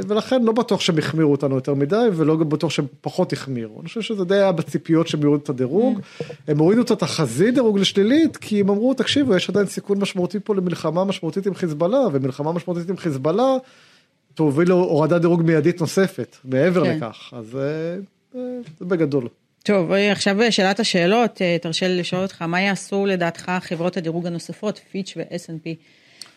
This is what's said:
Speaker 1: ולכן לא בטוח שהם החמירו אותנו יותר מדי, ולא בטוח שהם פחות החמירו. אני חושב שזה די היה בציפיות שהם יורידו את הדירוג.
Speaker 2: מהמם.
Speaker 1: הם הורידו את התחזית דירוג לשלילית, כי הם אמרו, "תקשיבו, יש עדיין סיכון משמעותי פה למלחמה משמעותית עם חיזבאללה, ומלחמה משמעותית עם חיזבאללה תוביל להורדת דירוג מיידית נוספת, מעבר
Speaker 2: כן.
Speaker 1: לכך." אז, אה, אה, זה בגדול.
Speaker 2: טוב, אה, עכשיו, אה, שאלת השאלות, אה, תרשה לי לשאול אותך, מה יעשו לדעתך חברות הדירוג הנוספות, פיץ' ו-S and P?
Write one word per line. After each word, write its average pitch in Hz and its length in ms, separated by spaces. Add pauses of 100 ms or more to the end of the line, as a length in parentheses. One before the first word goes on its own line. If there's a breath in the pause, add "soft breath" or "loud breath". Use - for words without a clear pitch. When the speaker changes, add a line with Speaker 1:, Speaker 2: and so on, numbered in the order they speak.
Speaker 1:
ולכן 220 360
לא 220 80
בטוח 220 300
שהם 170 160
החמירו 156 340
אותנו 139 240
יותר 131 180
מדי, 160 400
ולא 160 220
בטוח 156 360
שהם 147 140 (160)
פחות 180 320
החמירו. 117 460
אני 165 80
חושב 220 140
שזה 196 240
די 190 100
היה 196 160
בציפיות 165 560
שהם 156 140
יורידו 147 220
את - 60
הדירוג. 151 440
Speaker 2:
מהמם. 196 100 (440 loud breath)
Speaker 1:
הם 151 120
הורידו 202 220
את 233 100
התחזית 165 640
דירוג 226 260
לשלילית, 226 580
כי 208 240
הם 196 80
אמרו, 220 240
"תקשיבו, 254 420
יש 175 140
עדיין 202 160
סיכון 196 340
משמעותי 185 440
פה 208 120
למלחמה 175 500
משמעותית 185 400
עם 190 100
חיזבאללה, 175 440 (140)
ומלחמה 139 380
משמעותית 175 380
עם 180 80
חיזבאללה 175 580 (800 soft breath)
תוביל 156 340
להורדת 175 540
דירוג 170 200
מיידית 165 400
נוספת, 180 640
מעבר 151 380
Speaker 2:
כן. 160 140
Speaker 1:
לכך." 117 400
אז, 113 180
אה, 135 60 (760)
אה, 247 60 (380)
זה 180 60
בגדול. 147 420 (360)
Speaker 2:
טוב, 185 280
אה, 202 200
עכשיו, 196 300
אה, 233 100
שאלת 196 280
השאלות, 208 640
אה, 175 200
תרשה 165 260
לי 185 120
לשאול 180 220
אותך, 190 200
מה 170 200
יעשו 196 440
לדעתך 175 540
חברות 175 380
הדירוג 165 300
הנוספות, 175 520 (120)
פיץ' 190 260
ו-S 170 300
and 160 200
P? - 20 (680 loud breath)